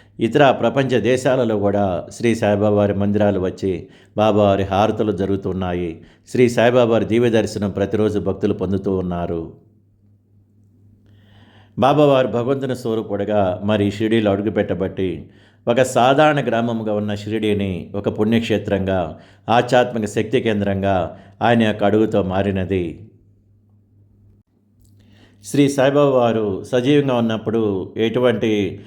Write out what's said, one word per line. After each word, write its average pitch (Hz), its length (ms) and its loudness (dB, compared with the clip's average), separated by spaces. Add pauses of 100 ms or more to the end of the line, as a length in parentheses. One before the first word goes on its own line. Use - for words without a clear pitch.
(200)
ఇతర 127 320 4
ప్రపంచ 117 500 0
దేశాలలో 127 560 0
కూడా 98 520 -2
శ్రీ 113 260 -2
సాయిబాబా 104 400 2
వారి 101 180 2
మందిరాలు 101 460 0
వచ్చి 90 480 -4 (300)
బాబావారి 104 460 4
హారతులు 104 480 0
జరుగుతున్నాయి. 90 880 -4 (260)
శ్రీ 120 220 2
సాయిబాబా 120 420 4
వారి 107 140 2
దివ్య 117 240 2
దర్శనం 104 420 0
ప్రతిరోజు 101 480 -2
భక్తులు 95 340 -2
పొందుతూ 98 440 -2
ఉన్నారు. 87 560 -6 (2250)
బాబావారు 139 480 4
భగవంతుని 123 480 -2
స్వరూపుడుగా 101 880 -2
మరి 101 280 0
షిరిడీలో 107 400 0
అడుగుపెట్టబట్టి, 98 1000 -4 (380)
ఒక 120 140 2
సాధారణ 127 680 2
గ్రామముగా 113 460 -2
ఉన్న 104 220 -4
షిరిడీని 104 800 -4
ఒక 101 240 -4
పుణ్యక్షేత్రంగా, 101 1000 -2 (300)
ఆధ్యాత్మిక 123 560 2
శక్తి 110 360 -2
కేంద్రంగా 98 760 -2 (240)
ఆయన 117 220 4
యొక్క 104 200 -2
అడుగుతో 107 400 2
మారినది. 95 840 -4 (2250)
శ్రీ 139 260 4
సాయిబాబా 139 400 4
వారు 110 540 0
సజీవంగా 131 520 2
ఉన్నప్పుడు 107 840 -2
ఎటువంటి 110 880 0